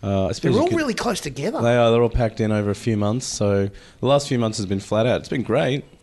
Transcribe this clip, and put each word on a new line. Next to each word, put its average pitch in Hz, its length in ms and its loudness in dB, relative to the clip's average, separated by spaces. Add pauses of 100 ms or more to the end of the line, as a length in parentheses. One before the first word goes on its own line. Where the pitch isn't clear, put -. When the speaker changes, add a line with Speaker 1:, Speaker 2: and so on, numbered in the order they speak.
Speaker 1:
Uh, 101 40 -4
I 98 200 2
Speaker 2:
They're - 80 -2
Speaker 1:
suppose 175 200 0
you 247 60 4
Speaker 2:
all 339 60 2
Speaker 1:
could 349 100 0
Speaker 2:
really 285 160 -2
close 214 260 -4
together. 156 400 -6
Speaker 1:
They 120 160 2
are. 117 140 4
They're 117 140 4
all 117 40 2
packed 113 320 -2
in 107 120 2
over 104 180 0
a 101 60 0
few 113 200 -2
months. 104 300 -2
So 101 420 0 (320)
the 127 60 -4
last 139 220 2
few 131 100 0
months 110 200 0
has 101 100 -4
been 95 120 -2
flat 110 280 0
out. 95 140 0
It's - 60 -16
been - 140 -4
great. 131 440 -2 (180)